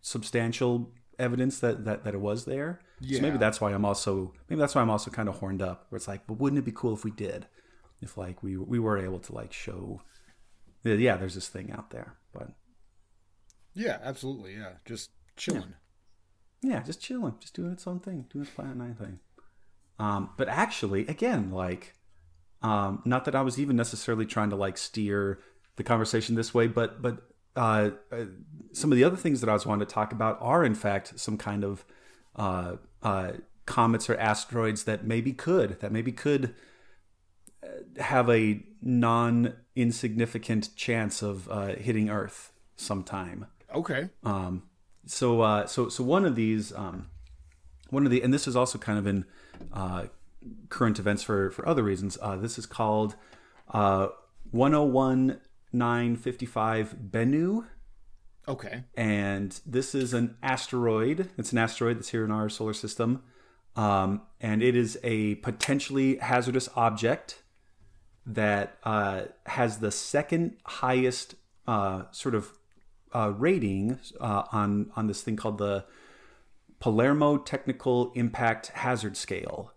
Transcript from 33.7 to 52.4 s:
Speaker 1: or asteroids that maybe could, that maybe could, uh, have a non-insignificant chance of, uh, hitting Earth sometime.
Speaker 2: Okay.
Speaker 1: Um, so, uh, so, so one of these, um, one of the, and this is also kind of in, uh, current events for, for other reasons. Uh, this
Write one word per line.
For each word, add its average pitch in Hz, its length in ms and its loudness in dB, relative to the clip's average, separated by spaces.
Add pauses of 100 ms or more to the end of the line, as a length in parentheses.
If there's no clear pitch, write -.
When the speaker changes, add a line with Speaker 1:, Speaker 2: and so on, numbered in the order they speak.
Speaker 1:
or 113 80 2
asteroids 110 680 0
that 107 200 -2
maybe 113 300 0
could, 135 460 2
that 104 120 -4
maybe 113 200 -2
could, 143 420 0 (1080)
uh, - 400 -12
have 123 280 4
a 110 340 6 (160)
non-insignificant 117 1900 2
chance 110 480 -2
of, 98 280 -4
uh, 98 240 -4
hitting 107 340 2
Earth - 440 -6 (240)
sometime. 95 720 -6 (280)
Speaker 2:
Okay. 156 340 -2 (140)
Speaker 1:
Um, 92 420 -4 (420)
so, 120 360 4
uh, 104 240 4
so, - 240 -2
so - 120 -4
one 165 220 4
of 151 100 2
these, 110 380 2
um, 90 380 -10 (800)
one 139 160 4
of 131 40 6
the, 123 120 4
and 127 100 6
this 139 160 2
is 123 80 0
also 123 220 2
kind 104 200 0
of 98 80 0
in, 98 200 2 (460)
uh, 92 340 -4 (640)
current 110 300 2
events 104 240 0
for, 98 280 2
for - 160 -6
other 151 160 4
reasons. 98 380 0
Uh, 101 160 -4
this 110 220 -6